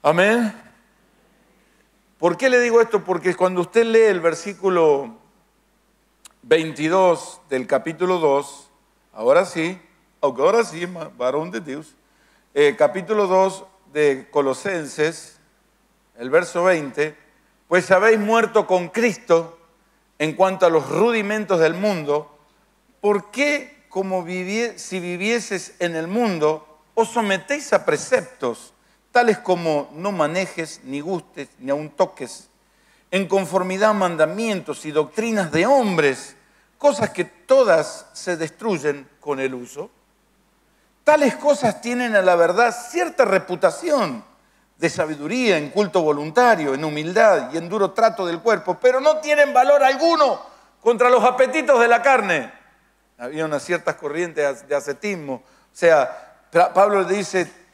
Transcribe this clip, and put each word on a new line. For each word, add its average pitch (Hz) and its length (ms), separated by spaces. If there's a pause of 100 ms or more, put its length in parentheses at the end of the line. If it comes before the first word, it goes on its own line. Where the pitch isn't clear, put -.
Amén. 202 520 (1700)
¿Por 170 180
qué 262 120
le 247 120
digo 233 180
esto? 226 240
Porque 180 320
cuando 180 240
usted 220 240
lee 226 200
el 190 180
versículo 165 960 (1200)
veintidós 160 1080
del 127 180
capítulo 165 500
dos, 147 520 (420)
ahora 135 320
sí, 175 340 (440)
aunque 131 200
ahora 214 220
sí, 170 240
ma-, 180 300
varón 143 340
de 226 80
Dios, 151 360 (580)
eh, 143 240
capítulo 185 500
dos 185 380 (260)
de 139 400
Colosenses, 151 1040 (800)
el 120 120
verso 175 340
veinte, 151 540 (500)
"Pues 180 240
habéis 214 280
muerto 220 460
con 180 220
Cristo 175 720 (580)
en 156 160
cuanto 185 320
a 170 40
los 147 200
rudimentos 208 720
del 160 140
mundo, 160 640 (640)
¿por 202 300
qué, 294 580
como 185 340
vivie-, 185 540
si 185 240
vivieses 185 800
en 170 180
el 165 100
mundo, 175 580 (280)
os 220 160
sometéis 226 640
a 196 100
preceptos 151 920 (380)
tales 233 280
como 165 540
no 180 180
manejes, 170 720
ni 135 160
gustes, 156 580
ni 135 140
aun 151 180
toques, 160 580 (640)
en 190 180
conformidad 185 600
a 214 40
mandamientos 180 920
y 156 60
doctrinas 175 600
de 165 140
hombres, 185 680 (420)
cosas 285 320
que - 160
todas 202 880
se 175 240
destruyen 151 720 (100)
con 143 200
el 131 160
uso? 135 340 (1120)
Tales 294 340
cosas 277 440
tienen 240 340
a 196 60
la 180 140
verdad 180 360
cierta 311 540
reputación 190 1000 (540)
de 165 140
sabiduría 170 640
en 147 140
culto 190 320
voluntario, 156 720
en 151 100
humildad 156 680
y 160 60
en 165 100
duro 196 240
trato 220 360
del 165 140
cuerpo, 185 380
pero 254 220
no 311 160
tienen 294 380
valor 277 280
alguno 277 560 (440)
contra 240 260
los 247 140
apetitos 254 560
de 233 80
la 233 160
carne". 190 500 (640)
Había 151 280
unas 147 180
ciertas 170 320
corrientes 147 720
de 143 80
ascetismo. 143 680 (320)
O - 20
sea, 156 600 (160)
Pra-, 170 220
Pablo 196 300
dice 185 480 (220)